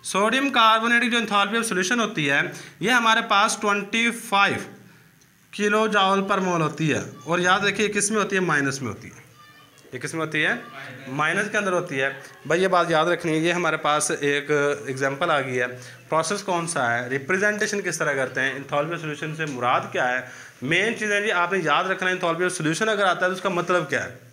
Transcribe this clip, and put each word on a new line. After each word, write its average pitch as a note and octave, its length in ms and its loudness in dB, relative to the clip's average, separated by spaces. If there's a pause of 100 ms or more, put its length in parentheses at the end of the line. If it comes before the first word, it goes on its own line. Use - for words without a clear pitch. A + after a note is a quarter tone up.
सोडियम A#3 460 0
कार्बोनेट A#3 520 4
की B3 80 0
जो A#3 100 2
enthalpy G3+ 360 2
of A3+ 100 0
solution F#3 340 0
होती G3+ 260 -2
है D3 260 2 (300)
ये G#3+ 80 2
हमारे A3+ 380 4
पास G#3 320 2
ट्वेंटी G#3 520 0
फ़ाइव G3 540 0 (880)
किलो G#3 360 2
जूल G3 340 4
per G3 180 0
mole F3 220 0
होती D#3 260 0
है। A2+ 140 0 (240)
और E3+ 140 0
याद F#3 240 4
रखिए G3+ 240 2
किस G3+ 220 -2
में A3 80 0
होती F#3+ 180 0
है, F#3 60 2
माइनस C#3 400 0
में A#2+ 60 -4
होती G2 200 -10
है। - 140 -20 (720)
ये B2 60 -8
किस C#3+ 140 -10
में D#3+ 60 -4
होती D#3 200 -2
है, A3 220 0 (480)
माइनस D#3+ 400 0
के G#3+ 80 0
अंदर G3 140 0
होती E3 240 -2
है। C3+ 260 -2 (240)
भाई E3 140 2
ये F#3+ 80 4
बात F3 220 4
याद D#3+ 180 4
रखनी E3+ 240 0
है। D#3+ 80 2
ये E3+ 120 2
हमारे E3+ 260 0
पास D3+ 320 0
एक C#3+ 400 0 (380)
एग्जांपल C#3 420 -2
आ D3 100 4
गई C3 140 -4
है। B2 120 0 (420)
प्रोसेस D#3+ 340 0
कौन F3 240 -2
सा C3+ 240 0
है, A#2+ 180 -2
रिप्रेजेंटेशन G3+ 720 0
किस F3+ 180 -4
तरह D3 160 0
करते C3 260 -2
हैं, C3+ 180 -2
enthalpy D3 320 -2
of E3+ 100 -4
solution D#3 360 -8
से D#3+ 100 -4
मुराद C3+ 460 0
क्या E3+ 140 0
है, B2+ 260 -2 (320)
मेन F#3 300 0
चीज़ें G#3 280 -2
जी A3 100 -2
आपने F3+ 280 0
याद D#3+ 260 2
रखना F#3 240 -2
है। F#3 80 -2
enthalpy F3 240 -2
of F3+ 120 0
solution D#3+ 340 0
अगर G#3 160 0
आता F3 160 2
है F#3 60 2
तो F3+ 100 2
उसका F#3 160 -4
मतलब F3 360 0
क्या A#2 140 -2
है। - 300 -12